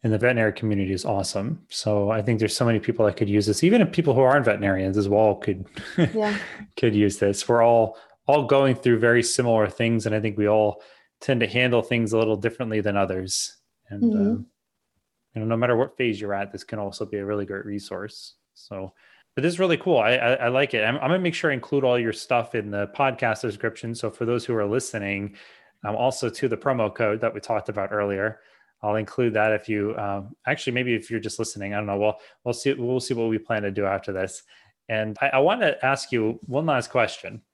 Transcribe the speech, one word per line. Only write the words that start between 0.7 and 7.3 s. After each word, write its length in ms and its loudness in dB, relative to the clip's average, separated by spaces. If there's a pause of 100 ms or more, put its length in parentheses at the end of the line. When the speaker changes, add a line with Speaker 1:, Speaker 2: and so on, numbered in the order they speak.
Speaker 1:
is 120 -4
awesome. 560 -4 (100)
So 400 0
I 120 0
think 160 0
there's 180 0
so 80 2
many 140 4
people 280 0
that 100 2
could 120 0
use 180 4
this, 180 0
even 180 6
if 80 2
people 240 2
who 60 4
aren't 240 6
veterinarians 520 2
as 120 2
well 280 4
could, 300 -4 (300)
<laughs> 20 -2 (160)
Speaker 2:
Yeah. 240 0 (380)
Speaker 1:
could 180 2
use 240 2
this. 300 0